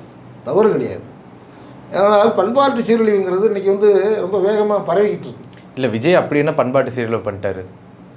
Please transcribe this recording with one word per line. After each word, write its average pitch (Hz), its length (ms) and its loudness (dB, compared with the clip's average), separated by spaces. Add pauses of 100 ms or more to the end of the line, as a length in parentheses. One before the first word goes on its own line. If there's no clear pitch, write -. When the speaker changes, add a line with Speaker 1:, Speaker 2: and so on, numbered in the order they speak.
(440)
Speaker 1:
தவறு 202 260 2
கிடையாது. - 360 -4 (880)
அதனால் 208 420 4
பண்பாட்டு 240 460 0
சீரழிவுங்கிறது 208 640 0
இன்னைக்கு 202 340 0
வந்து 202 420 2
ரொம்ப 190 180 -4
வேகமா 208 520 0
பரவிக்கிட்டு 190 360 0
இருக்கு. - 220 -16 (260)
Speaker 2:
இல்ல, 131 120 -2
விஜய் 117 280 0
அப்படி 147 240 0
என்ன 151 160 0
பண்பாட்டு 127 360 0
சீரழிவு 117 300 -4
பண்ணிட்டாரு? 95 440 -8 (520)